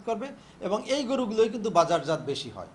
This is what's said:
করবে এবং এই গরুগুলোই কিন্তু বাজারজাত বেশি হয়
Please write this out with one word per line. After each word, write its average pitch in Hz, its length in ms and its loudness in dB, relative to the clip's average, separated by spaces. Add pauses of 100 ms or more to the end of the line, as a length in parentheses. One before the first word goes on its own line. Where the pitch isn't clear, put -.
করবে 226 220 -4 (340)
এবং 208 280 -2
এই 277 140 2
গরুগুলোই 226 460 2
কিন্তু 226 200 -4
বাজারজাত 160 520 2
বেশি 139 280 -6
হয় 98 260 -12